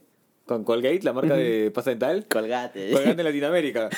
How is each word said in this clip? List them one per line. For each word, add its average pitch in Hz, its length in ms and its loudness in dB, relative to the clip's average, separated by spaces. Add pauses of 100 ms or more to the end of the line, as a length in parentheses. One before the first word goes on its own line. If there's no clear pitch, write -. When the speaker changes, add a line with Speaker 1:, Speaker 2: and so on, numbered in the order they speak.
(460)
Speaker 1:
con 113 180 -2
Colgate, 127 380 2
la 131 100 0
marca 135 220 2
Speaker 2:
Ujú. 135 80 2
Speaker 1:
de 110 300 2
pasta 127 180 -2
dental. 139 400 -2
Speaker 2:
Colgate. 110 640 -4
Speaker 1:
Colgate 165 280 4
en 165 40 0
Latinoamérica. 143 720 0